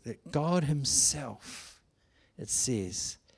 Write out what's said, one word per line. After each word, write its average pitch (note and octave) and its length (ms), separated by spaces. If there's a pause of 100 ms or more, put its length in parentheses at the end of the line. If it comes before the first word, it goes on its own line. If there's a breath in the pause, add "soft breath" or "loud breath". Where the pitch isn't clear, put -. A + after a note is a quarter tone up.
that - 280
God D#3+ 340
himself, - 1160 (560)
it - 120
says, G2+ 680 (200)